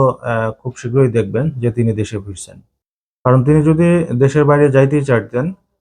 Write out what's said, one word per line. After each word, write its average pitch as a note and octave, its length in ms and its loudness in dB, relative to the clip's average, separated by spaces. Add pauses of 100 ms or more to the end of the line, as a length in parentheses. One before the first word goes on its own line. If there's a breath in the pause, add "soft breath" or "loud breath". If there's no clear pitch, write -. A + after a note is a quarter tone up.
আহ, A#2 420 -4
খুব A#2+ 260 -10
শীঘ্রই B2+ 320 0
দেখবেন A2+ 420 -2
যে A#2+ 200 -4
তিনি A2+ 220 0
দেশে G#2+ 260 -6
ফিরছেন। F#2+ 420 -16 (640)
কারণ B2+ 200 4
তিনি D3+ 180 4
যদি D#3+ 260 2 (300)
দেশের C#3 260 2
বাইরে D3 260 4
যাইতেই C#3 340 2
চাইতেন, B2+ 480 -2 (280)